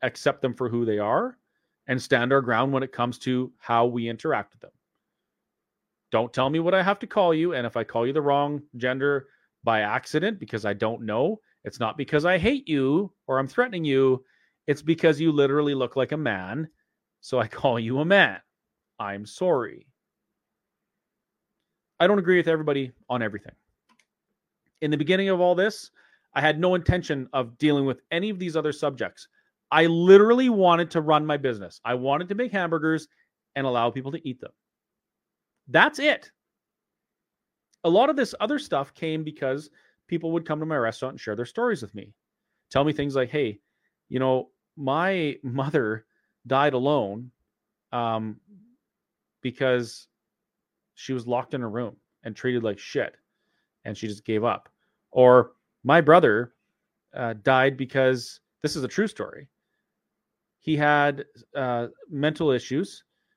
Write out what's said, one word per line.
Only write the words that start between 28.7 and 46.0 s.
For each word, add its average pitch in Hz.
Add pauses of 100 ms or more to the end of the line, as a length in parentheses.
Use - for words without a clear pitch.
subjects. 127 (440)
I 160
literally 202
wanted 175
to 165
run 151
my 151
business. 113
I 120
wanted 143
to 202
make 233
hamburgers 160 (480)
and 135
allow 120
people 131
to 156
eat 123
them. - (1160)
That's 196
it. 285 (1500)
A 170
lot 226
of 302
this 269
other 254
stuff 139
came 156
because 151 (380)
people 165
would 165
come 151
to 156
my 156
restaurant 127
and 131
share 104
their 120
stories 226
with 107
me. 101 (560)
Tell 139
me 151
things 143
like, 127
"Hey, 123 (500)
you 127
know, 131 (240)
my 160
mother 131 (400)